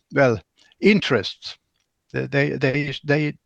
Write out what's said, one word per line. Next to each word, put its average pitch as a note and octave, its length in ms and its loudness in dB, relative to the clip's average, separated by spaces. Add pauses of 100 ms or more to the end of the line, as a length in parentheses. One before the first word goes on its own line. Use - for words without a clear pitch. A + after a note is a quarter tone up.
(120)
well, C3 260 2 (420)
interests. - 760 0 (560)
They, C3 140 -4
they, C#3 240 0
they, C#3 440 -2 (100)
they D3 420 -2